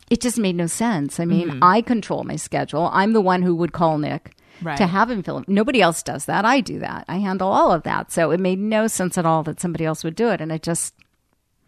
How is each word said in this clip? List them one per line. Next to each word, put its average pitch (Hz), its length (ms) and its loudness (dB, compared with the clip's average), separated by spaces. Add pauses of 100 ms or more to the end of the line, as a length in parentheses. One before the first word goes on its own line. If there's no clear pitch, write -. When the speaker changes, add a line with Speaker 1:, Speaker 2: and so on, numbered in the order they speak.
Speaker 1:
It 240 100 2
just 240 180 -2
made 190 200 0
no 170 100 0
sense. 165 500 -2
I 170 80 -2
mean, 175 260 2
Speaker 2:
Mm-hmm. 131 120 4
Speaker 1:
I 190 180 8
control 180 440 -2
my 139 100 -8
schedule. 151 560 -2
I'm 202 220 2
the 220 80 6
one 180 220 2
who 180 120 2
would 165 160 -2
call 160 260 2
Nick 143 380 -6 (260)
Speaker 2:
Right. 160 160 -6
Speaker 1:
to 196 100 2
have 196 220 2
him 208 140 -4
fill 139 140 -6
in. 131 100 -10
Nobody 214 340 2
else 170 220 2
does 135 220 -6
that. 180 180 0
I 262 160 4
do 135 200 -6
that. - 280 -8
I 175 120 -4
handle 190 300 -2
all 262 220 4
of 160 120 2
that. - 280 -4
So 160 200 2
it 180 100 0
made 185 180 0
no 214 280 0
sense 180 300 -2
at 170 80 0
all 160 180 2
that 151 180 -8
somebody 165 240 -4
else 156 180 -4
would 160 120 -6
do 233 140 0
it. 165 120 -2
And 160 100 -6
I 160 60 -4
just, - 360 -4 (760)